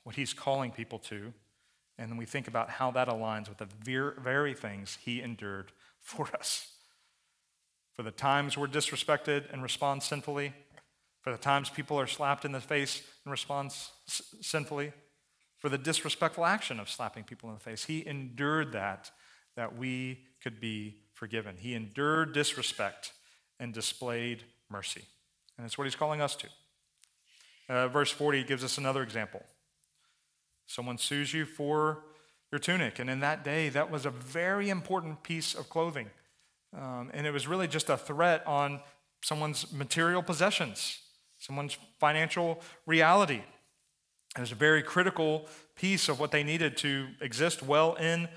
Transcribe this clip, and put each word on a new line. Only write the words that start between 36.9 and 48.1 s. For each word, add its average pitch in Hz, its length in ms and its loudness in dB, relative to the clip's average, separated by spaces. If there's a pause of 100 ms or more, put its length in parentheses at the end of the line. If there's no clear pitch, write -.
and 147 140 -2
it 147 40 0
was 127 140 -2
really 175 220 0
just 151 220 0
a 135 80 4
threat 160 500 2
on 143 320 2 (420)
someone's 151 520 -2
material 165 500 2
possessions, 175 800 0 (380)
someone's 139 380 -6 (220)
financial 165 600 4 (240)
reality. 160 560 8 (920)
It 123 60 -4
was 113 100 -4
a 104 40 -8
very 151 280 6
critical 156 640 2 (280)
piece 185 340 2
of 135 100 0
what 147 120 0
they 147 120 6
needed 156 340 2
to 139 300 0 (140)
exist 139 420 0
well 151 320 6
in 165 420 2